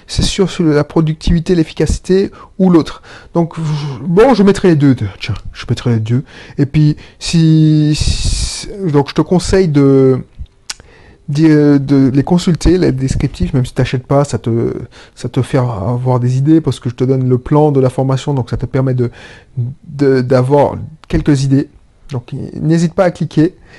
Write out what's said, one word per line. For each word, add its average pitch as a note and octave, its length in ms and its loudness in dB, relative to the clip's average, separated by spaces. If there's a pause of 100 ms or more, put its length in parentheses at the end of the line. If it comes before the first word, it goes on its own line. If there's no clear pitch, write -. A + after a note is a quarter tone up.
c'est - 140 -4
sur, - 280 0
sur - 140 -4
la D3 220 2
productivité, E3 680 0
l'efficacité F3+ 800 0 (280)
ou F#3 100 4
l'autre. E3 320 2 (320)
Donc, E3 240 -2
je, D3 480 -8
bon, G#3+ 280 2
je G3+ 80 2
mettrai G3 280 2
les E3 80 4
deux, C3+ 180 4 (240)
tiens, - 160 -8 (160)
je - 160 -16
mettrai B2 280 -4
les A2 40 0
deux. A#2+ 240 -2 (340)
Et D3 80 0
puis, D3+ 300 2 (240)
si, D#3 720 2
si, - 760 -2 (240)
donc C#3+ 160 0
je - 60 -16
te - 40 2
conseille F#3 480 0
de, C3+ 560 4 (1040)
de, D3 500 4
de C3+ 360 2
les C#3 100 2
consulter, F3 540 0
les C#3+ 160 0
descriptifs, C3 600 -4
même B2+ 120 0
si - 80 -10
t'achètes B2+ 340 -4
pas, C#3 160 2
ça A#2+ 140 -4
te, A#2 360 -4 (400)
ça - 140 -12
te - 140 -2
fait - 160 -2
avoir B2 640 -2
des B2+ 160 0
idées, D#3 240 4
parce C#3 180 -4
que B2 100 -6
je A#2+ 60 -6
te - 80 -4
donne C3 240 0
le B2+ 100 2
plan D3 360 2
de C3+ 80 2
la C3 80 2
formation, C3+ 440 -2
donc B2+ 160 -4
ça A#2+ 60 -4
te A#2+ 100 -6
permet C3 280 -2
de, B2 180 -2 (460)
de, C3+ 640 -2
d'avoir B2+ 540 2 (340)
quelques D3+ 340 0
idées. C3+ 240 0 (440)
Donc, B2 200 -10
n'hésite E3 600 -2
pas F#3+ 120 0
à F3 60 0
cliquer. D#3+ 460 -2 (220)